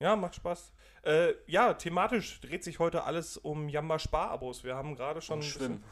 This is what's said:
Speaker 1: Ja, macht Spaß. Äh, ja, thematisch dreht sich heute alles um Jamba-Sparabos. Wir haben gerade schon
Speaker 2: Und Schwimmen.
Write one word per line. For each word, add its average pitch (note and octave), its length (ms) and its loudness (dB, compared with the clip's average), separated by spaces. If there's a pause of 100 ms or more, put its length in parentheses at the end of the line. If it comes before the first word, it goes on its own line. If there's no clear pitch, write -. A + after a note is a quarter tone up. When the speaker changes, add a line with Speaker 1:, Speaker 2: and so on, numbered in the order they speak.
Speaker 1:
Ja, F#3 140 4
macht F3+ 220 -2
Spaß. - 360 -6 (300)
Äh, D#3 320 6 (120)
ja, G3+ 280 6
thematisch F#3 680 0
dreht E3+ 220 -8
sich E3+ 160 -8
heute E3 260 2
alles D#3+ 320 -2
um D3+ 320 -4
Jamba-Sparabos. D3+ 960 -2
Wir B2+ 140 -4
haben C#3+ 180 -6
gerade C#3 260 -6
schon D#3 180 -4
Speaker 2:
Und D3+ 60 -4
Schwimmen. C3 480 -4